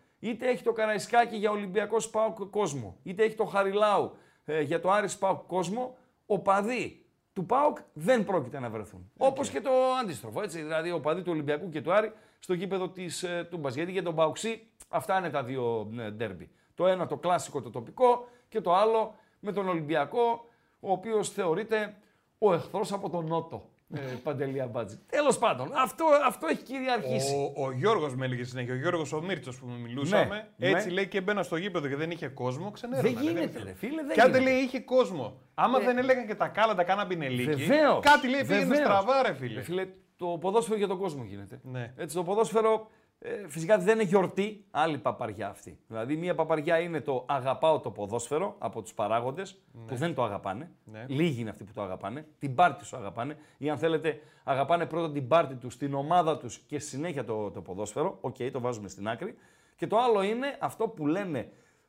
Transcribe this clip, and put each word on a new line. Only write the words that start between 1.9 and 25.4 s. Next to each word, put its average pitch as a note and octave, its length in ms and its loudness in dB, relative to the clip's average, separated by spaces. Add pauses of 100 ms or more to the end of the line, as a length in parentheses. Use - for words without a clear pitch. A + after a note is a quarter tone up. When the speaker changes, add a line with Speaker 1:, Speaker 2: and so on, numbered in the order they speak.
Speaker 1:
σπαοκ A3 460 -2
κόσμο, C#3+ 580 -4
είτε F#3+ 200 0
έχει A3 120 2
το G#3+ 100 0
Χαριλάου, G3 720 2 (300)
ε, D#3 160 -2
για D3+ 180 0
το F3+ 120 2
Άρη G3+ 160 4
σπαοκ F#3 400 -2
κόσμο, G3 500 -4 (280)
οπαδοί G3+ 800 0 (280)
του F3+ 120 -4
παοκ C#4+ 320 2 (160)
δεν G3+ 320 2
πρόκειται D3 340 -2
να B2 100 -6
βρεθούν. F#2+ 480 -10
Speaker 2:
Οκ. C4 140 4
Speaker 1:
Όπως C4+ 180 -4
και C4+ 120 -4
το G#3+ 80 -2 (320)
αντίστροφο, C#3+ 400 -6
έτσι, E3+ 200 -6
δηλαδή D#3+ 300 -2
οπαδοί D#3+ 300 0
του F3 100 -4
Ολυμπιακού D3+ 380 -2
και D3+ 120 -6
του D#3+ 120 0
Άρη G#3+ 180 4 (280)
στο - 140 -4
γήπεδο F#3 360 -2
της, F3+ 340 -8
ε, F3 280 -4
Τούμπας. C#3 240 -4
Γιατί E3+ 160 -4
για F#3 120 -2
τον E3+ 120 -2
Παοξή E3 520 0 (220)
αυτά F3+ 280 0
είναι F3 120 0
τα C#3+ 140 -2
δύο, A#2 560 -2
ε, A2 100 -6
ντέρμπι. G#2 400 -8 (260)
Το F3 120 2
ένα F3+ 200 2
το D3 100 -4
κλάσικο, E3 440 -2
το A2+ 80 -12
τοπικό A#3+ 580 2 (220)
και A3 120 -4
το F3 140 2
άλλο A3 400 2 (240)
με G3+ 120 -6
τον F#3+ 180 -2
Ολυμπιακό, E3+ 760 0 (340)
ο G#3 120 -4
οποίος G#3 380 0
θεωρείται G#3 640 -2 (420)
ο G3+ 160 6
εχθρός F#3+ 400 -2
από G3 160 -6
τον E3 180 -4
Νότο. D#3+ 420 -4 (260)
Ε, C#3+ 40 -6 (240)
Παντελή C3+ 380 -2
Αμπάτζη. A#2 380 -6 (100)
Τέλος C#4+ 280 4
πάντων, D3+ 380 0